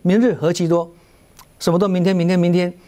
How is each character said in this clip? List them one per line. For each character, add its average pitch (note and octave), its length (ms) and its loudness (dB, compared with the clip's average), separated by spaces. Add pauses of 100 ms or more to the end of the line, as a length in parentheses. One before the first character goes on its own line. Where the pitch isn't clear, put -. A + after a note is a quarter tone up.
明 F#3+ 180 2
日 A#3+ 100 2
何 D#3 220 -2
其 E3+ 140 -4
多， E3+ 200 0 (720)
什 E3+ 160 -2
么 F3 60 2
都 G3+ 80 0
明 F3+ 160 0
天， F#3+ 120 2
明 E3+ 120 0
天， F#3 100 0
明 F3 160 2
天。 F3 180 0 (160)